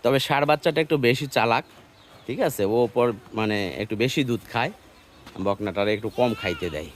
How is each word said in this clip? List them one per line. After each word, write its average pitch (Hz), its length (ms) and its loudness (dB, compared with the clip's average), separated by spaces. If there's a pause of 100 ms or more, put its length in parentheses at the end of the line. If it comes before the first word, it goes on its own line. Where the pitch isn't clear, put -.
তবে 135 160 4
ষাঁড় 143 260 2
বাচ্চাটা 151 360 2
একটু 151 160 2
বেশি 127 300 2
চালাক, 117 360 2 (640)
ঠিক 143 120 -6
আছে? 143 260 0
ও 113 180 2
ওপর, 120 300 2 (200)
মানে, 104 360 0
একটু 98 260 -6
বেশি 127 280 0
দুধ 120 160 -2 (120)
খায়, 123 200 -2 (720)
বকনাটারে 101 500 0
একটু 107 160 -4
কম 123 240 0
খাইতে 90 360 -4
দেয় 78 260 -8